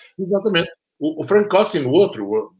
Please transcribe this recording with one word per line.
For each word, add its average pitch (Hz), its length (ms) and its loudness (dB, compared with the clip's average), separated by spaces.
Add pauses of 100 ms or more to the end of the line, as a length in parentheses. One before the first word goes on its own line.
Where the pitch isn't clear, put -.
(180)
Exatamente. 190 540 -2 (260)
O, 156 240 -6
o - 20 -10
Frank 208 240 2
Costin, 190 360 2
o 123 80 -2
outro, 160 320 2
o, 104 360 -4